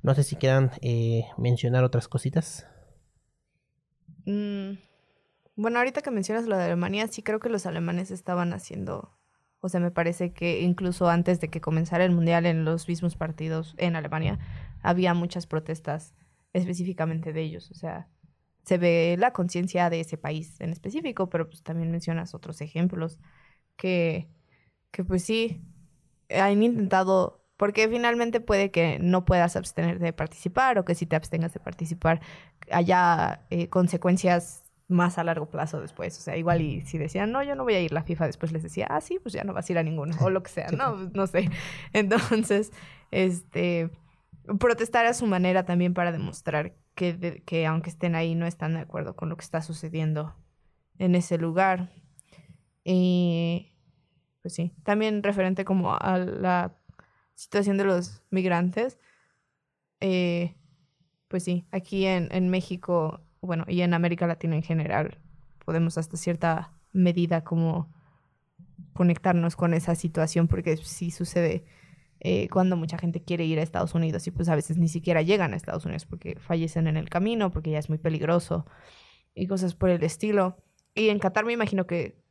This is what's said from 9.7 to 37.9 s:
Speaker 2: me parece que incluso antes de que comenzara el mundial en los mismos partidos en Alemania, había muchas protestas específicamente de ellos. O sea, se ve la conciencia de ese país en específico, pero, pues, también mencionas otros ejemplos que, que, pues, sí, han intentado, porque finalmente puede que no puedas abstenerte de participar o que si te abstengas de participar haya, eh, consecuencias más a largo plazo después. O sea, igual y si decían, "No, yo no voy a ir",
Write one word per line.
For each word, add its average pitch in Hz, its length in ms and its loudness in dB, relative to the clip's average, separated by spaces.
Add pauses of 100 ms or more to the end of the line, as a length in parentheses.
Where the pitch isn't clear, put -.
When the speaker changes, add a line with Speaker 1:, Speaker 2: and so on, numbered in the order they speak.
Speaker 2:
me 175 120 0
parece 170 420 -2
que 170 280 -2
incluso 180 460 2
antes 175 320 4
de 156 100 -4
que 165 120 -6
comenzara 170 420 2
el 185 80 4
mundial 170 360 4
en 160 180 2
los 165 220 0
mismos 170 280 -2
partidos 160 600 -6
en 170 180 0
Alemania, 156 440 -2 (420)
había 175 320 2
muchas 175 320 -2
protestas 156 680 -6 (360)
específicamente 175 800 -2
de 160 120 -4
ellos. 160 260 -10
O - 60 -20
sea, - 340 -10 (560)
se 180 140 2
ve 170 400 4
la 247 140 4
conciencia 175 580 0
de 165 80 -2
ese 160 180 -6
país 156 440 -8
en 165 100 -4
específico, 196 580 -4
pero, 165 180 -2
pues, - 140 -20
también 165 300 -4
mencionas 165 420 -4
otros - 280 -14
ejemplos 165 580 -2 (560)
que, 170 560 0 (580)
que, - 140 -6
pues, 180 200 0
sí, 226 400 -2 (680)
han 202 340 4
intentado, 190 840 2 (100)
porque 208 320 2
finalmente 233 520 2
puede 196 320 2
que 165 280 2
no 180 260 4
puedas 175 300 4
abstenerte 175 480 -2
de 165 100 -2
participar 208 680 0
o 180 60 -2
que 175 100 0
si 170 100 -4
te 160 100 -2
abstengas 165 380 -4
de - 60 -12
participar 165 600 -2 (520)
haya, 175 800 2
eh, 170 180 -2
consecuencias 180 960 2 (240)
más 175 300 2
a 170 60 -2
largo 165 260 -2
plazo 156 300 -4
después. - 380 -10
O - 40 -18
sea, 160 140 -8
igual 170 240 2
y 147 220 -4
si - 160 -8
decían, 185 340 -4
"No, 269 120 -2
yo 285 120 -4
no 269 80 -6
voy 226 120 2
a 185 40 2
ir", 160 140 0